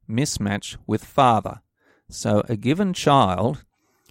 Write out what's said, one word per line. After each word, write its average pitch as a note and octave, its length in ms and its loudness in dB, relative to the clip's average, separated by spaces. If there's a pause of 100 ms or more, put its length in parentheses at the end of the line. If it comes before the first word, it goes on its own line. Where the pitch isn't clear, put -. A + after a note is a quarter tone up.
mismatch G#2+ 760 -4
with G#2+ 180 -2
father. A#2+ 580 0 (480)
So G#2+ 380 0
a A2+ 80 -2
given E3 380 -2
child B2+ 680 2 (480)